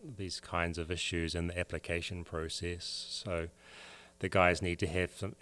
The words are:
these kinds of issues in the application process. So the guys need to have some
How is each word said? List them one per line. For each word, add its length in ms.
these 380
kinds 380
of 120
issues 460
in 120
the 120
application 640
process. 640
So 240
the 100
guys 320
need 180
to 80
have 240
some 300